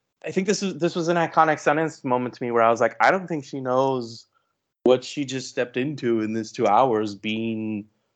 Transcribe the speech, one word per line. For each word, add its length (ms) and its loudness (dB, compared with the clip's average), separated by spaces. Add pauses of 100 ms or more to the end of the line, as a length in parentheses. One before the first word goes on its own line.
(240)
I 80 -6
think 160 -2
this 120 0
was, 180 -4
this 180 -2
was 120 -2
an 80 2
iconic 420 2
Sundance 460 0
moment 300 0
to 80 -10
me 80 -4
where 140 4
I 60 6
was 100 2
like, 200 2
"I 120 6
don't 160 -2
think 160 -6
she 160 -12
knows 640 -2 (580)
what 200 4
she 200 -6
just 240 -8
stepped 280 -6
into 440 -2
in 120 -2
this 180 -6
two 160 -2
hours 480 4
being, 720 -4 (320)